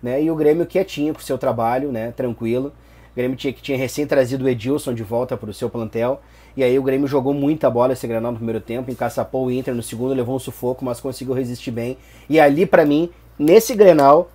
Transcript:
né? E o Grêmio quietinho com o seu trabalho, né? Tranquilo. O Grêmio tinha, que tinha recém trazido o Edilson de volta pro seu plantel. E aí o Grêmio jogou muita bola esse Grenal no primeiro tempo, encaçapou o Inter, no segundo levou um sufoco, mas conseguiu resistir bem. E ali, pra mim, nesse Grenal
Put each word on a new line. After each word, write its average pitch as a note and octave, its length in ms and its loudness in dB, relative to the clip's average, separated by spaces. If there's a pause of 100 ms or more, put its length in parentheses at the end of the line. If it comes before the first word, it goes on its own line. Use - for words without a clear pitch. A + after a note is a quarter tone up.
né? B2+ 220 -2
E D#3+ 80 0
o D#3+ 40 -2
Grêmio D#3 300 2
quietinho E3+ 480 -2
com - 60 -12
o - 40 -18
seu C3+ 140 -4
trabalho, B2 540 -2
né? A#2 200 -6
Tranquilo. B2 600 -4 (380)
O - 40 -14
Grêmio B2+ 220 -2
tinha, C3 160 -4
que - 80 -16
tinha C#3 160 -4
recém C3+ 300 -4
trazido C3 380 0
o C3+ 40 2
Edilson B2+ 460 -2
de A2+ 80 -8
volta A#2+ 340 -4
pro G#2+ 160 -10
seu A#2 160 -6
plantel. A2+ 500 -4 (380)
E C3 60 0
aí B2+ 140 4
o C#3 60 0
Grêmio C3+ 240 0
jogou C3+ 260 0
muita C#3+ 360 0
bola A#2+ 240 2
esse B2+ 140 -8
Grenal A2+ 240 -4
no A#2 60 -8
primeiro A2+ 240 -4
tempo, A#2+ 280 -8
encaçapou B2 560 -4
o B2 60 -2
Inter, B2+ 240 -4
no A#2 80 -6
segundo A#2+ 300 -4
levou C3 220 -4
um C3 40 -4
sufoco, B2+ 460 -6
mas B2 140 -6
conseguiu B2+ 360 -6
resistir B2 360 -6
bem. A#2+ 260 -6 (320)
E D3+ 100 4
ali, D3 260 6
pra E3+ 200 4
mim, D3+ 260 2 (260)
nesse G3+ 380 4
Grenal E3+ 600 8